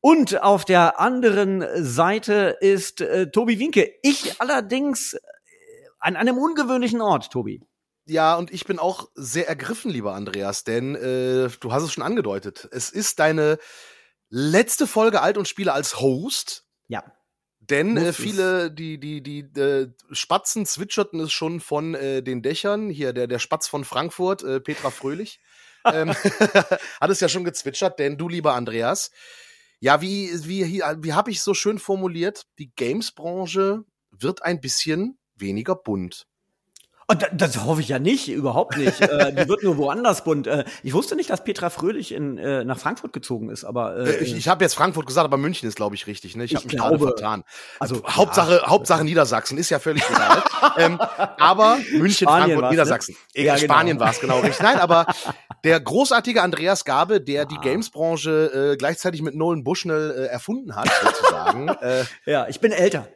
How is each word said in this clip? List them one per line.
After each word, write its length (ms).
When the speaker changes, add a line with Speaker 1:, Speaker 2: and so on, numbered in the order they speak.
Speaker 1:
Und 420
auf 220
der 360
anderen 640
Seite 760
ist, 400
äh, 300
Tobi 280
Wienke. 340
Ich 380
allerdings, 760
äh, 40
an 180
einem 220
ungewöhnlichen 640
Ort, 320
Tobi. 280
Speaker 2:
Ja, 300
und 160
ich 120
bin 140
auch 360
sehr 340
ergriffen, 420
lieber 240
Andreas, 500
denn, 300
äh, 540
du 120
hast 100
es 100
schon 120
angedeutet. 680
Es 180
ist 280
deine 400
letzte 560
Folge 340
Alt 160
und 120
Spiele 240
als 280
Host. 640
Speaker 1:
Ja. 160
Speaker 2:
Denn, 340
Speaker 1:
Muss 80
Speaker 2:
äh, 60
Speaker 1:
es. 80
Speaker 2:
viele, 540
die, 280
die, 240
die, 180
äh, 300
Spatzen 540
zwitscherten 560
es 120
schon 280
von, 340
äh, 280
den 180
Dächern. 480
Hier, 240
der, 140
der 140
Spatz 280
von 160
Frankfurt, 580
äh, 180
Petra 300
Fröhlich, 500
Speaker 1:
<laughs> 200
Speaker 2:
ähm, 260
<laughs> 880
hat 100
es 100
ja 80
schon 160
gezwitschert, 540
denn 180
du, 120
lieber 260
Andreas, 560
ja, 200
wie, 300
wie, 340
wie 120
hab 160
ich 140
so 120
schön 240
formuliert? 680
Die 160
Games-Branche 1080
wird 320
ein 180
bisschen 580
weniger 400
bunt. 480
Speaker 1:
Oh, 40
da, 180
das 320
hoffe 160
ich 80
ja 100
nicht, 300
überhaupt 480
nicht. 240
Speaker 2:
<laughs> 0
Speaker 1:
Äh, 320
die 160
wird 140
nur 160
woanders 460
bunt. 220
Äh, 200
ich 100
wusste 240
nicht, 140
dass 120
Petra 280
Fröhlich 420
in, 240
äh, 280
nach 140
Frankfurt 360
gezogen 340
ist, 160
aber, 320
äh, 200
Speaker 2:
Äh, 80
ich, 100
ich 140
hab 120
jetzt 140
Frankfurt 320
gesagt, 180
aber 140
München 280
ist, 100
glaub 180
ich, 120
richtig, 300
ne? 80
Ich 80
Speaker 1:
Ich 60
Speaker 2:
hab 80
mich 100
gerade 220
Speaker 1:
glaube. 180
Speaker 2:
vertan. 280
Speaker 1:
Also, 280
Speaker 2:
Hauptsache, 500
Speaker 1:
ja. 100
Speaker 2:
Hauptsache 380
Niedersachsen, 520
ist 140
ja 80
völlig 320
egal. 380
Speaker 1:
<laughs> 40
Speaker 2:
Ähm, 240
aber 800
München, 360
Speaker 1:
Spanien 0
Speaker 2:
Frankfurt, 280
Speaker 1:
war's, 60
ne? 80
Speaker 2:
Niedersachsen. 460
Äh, 120
Speaker 1:
Ja, 100
genau. 180
Speaker 2:
Spanien 280
war's, 200
genau, 200
richtig. 200
Nein, 180
aber 280
Speaker 1:
<laughs> 280
Speaker 2:
der 160
großartige 640
Andreas 420
Gabe, 380
der 240
die 100
Speaker 1:
Ah. 60
Speaker 2:
Games-Branche, 1120
äh, 20
gleichzeitig 460
mit 120
Nolan 300
Bushnell, 460
äh, 160
erfunden 500
hat, 140
sozusagen, 640
Speaker 1:
<laughs> 120
Speaker 2:
äh, 240
Speaker 1:
Ja, 220
ich 120
bin 120
älter. 440